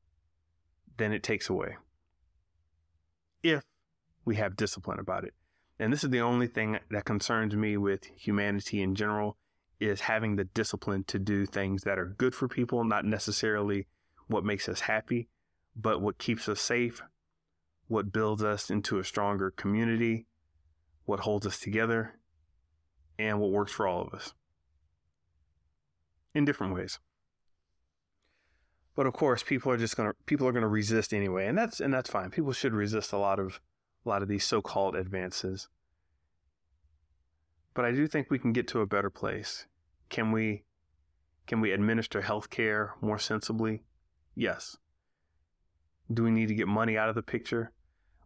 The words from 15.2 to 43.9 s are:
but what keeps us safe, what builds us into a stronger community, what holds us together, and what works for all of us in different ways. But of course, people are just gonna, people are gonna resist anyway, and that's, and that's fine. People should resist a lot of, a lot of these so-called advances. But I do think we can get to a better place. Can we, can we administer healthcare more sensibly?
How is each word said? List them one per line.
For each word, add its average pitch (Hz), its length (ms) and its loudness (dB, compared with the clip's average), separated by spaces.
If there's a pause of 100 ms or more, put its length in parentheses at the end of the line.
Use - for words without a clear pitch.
but 107 260 0
what 101 180 -2
keeps - 280 -2
us 104 140 -2
safe, 120 400 0 (880)
what 101 260 0
builds 107 300 2
us 104 260 0
into 104 300 0
a 92 40 -2
stronger 101 480 0
community, 113 760 0 (800)
what 101 160 -2
holds 107 260 0
us 92 120 -6
together, 113 600 -2 (960)
and 107 220 0
what 101 120 2
works 101 200 2
for 104 160 0
all 90 140 0
of - 120 -8
us - 200 -12 (2000)
in 147 100 4
different 104 280 0
ways. 92 260 -6 (2000)
But 139 100 2
of 127 80 0
course, 131 300 2
people 131 280 0
are 120 60 2
just 113 200 -2
gonna, 107 160 0 (140)
people 135 200 4
are 127 40 4
gonna 117 160 2
resist 107 460 2
anyway, 98 340 0
and 139 100 0
that's, 226 220 -2
and 139 140 0
that's 131 160 -2
fine. 98 200 -4
People 143 240 -2
should 120 200 0
resist 104 380 0
a 101 60 0
lot 98 220 2
of, 95 200 -4 (460)
a 117 40 -4
lot 101 120 2
of 98 60 -2
these 101 180 0
so-called 98 500 0
advances. 92 720 -4 (2000)
But 123 120 0
I 120 60 2
do 143 160 2
think 147 220 -2
we 135 100 2
can 120 120 2
get 117 180 2
to 117 120 0
a 101 60 0
better 101 220 2
place. - 580 -8 (420)
Can 110 220 0
we, 110 320 0 (840)
can 113 140 0
we 107 100 2
administer 104 500 0
healthcare 107 680 -2 (100)
more 107 160 0
sensibly? 110 640 -2 (520)